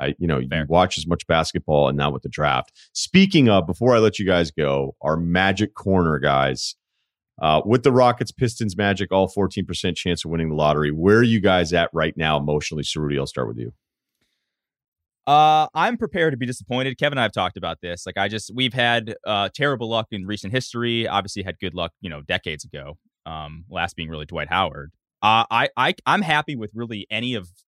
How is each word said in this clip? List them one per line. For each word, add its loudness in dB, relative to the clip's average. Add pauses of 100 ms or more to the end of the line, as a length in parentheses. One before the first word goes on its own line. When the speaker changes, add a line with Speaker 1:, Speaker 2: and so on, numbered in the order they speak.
Speaker 1:
I, -2
you -4
know, 0
Speaker 2:
Fair. -4
Speaker 1:
you -6
watch 2
as -8
much -2
basketball 2
and -2
now 0
with -6
the -12
draft. -2 (220)
Speaking 4
of, 4
before 2
I 6
let 4
you -4
guys 2
go, -2
our 0
Magic 0
Corner, 2
guys. 0 (680)
Uh, 4
with 2
the 4
Rockets, 2
Pistons, -4
Magic, 0
all 4
fourteen -2
percent -4
chance -2
of -8
winning -2
the -4
lottery. 2
Where 4
are 6
you 4
guys 2
at 2
right -2
now 2
emotionally? -2
Cerruti, -4
I'll -2
start -6
with -10
you. -10 (1500)
Speaker 2:
Uh, 6
I'm 0
prepared 0
to -4
be -6
disappointed. -4
Kevin 0
and 0
I 4
have 0
talked -2
about -8
this. -10
Like, -8
I 0
just, -8
we've -2
had, 0 (120)
uh, -2
terrible -2
luck -4
in -8
recent -8
history. -4
Obviously -2
had -8
good -8
luck, -6 (100)
you -10
know, -12
decades -6
ago. -16 (260)
Um, -14
last -6
being -10
really -10
Dwight -8
Howard. -2 (300)
Uh, 4
I, 2 (100)
I, 0 (100)
I'm 2
happy -2
with -10
really -10
any -4
of -10 (280)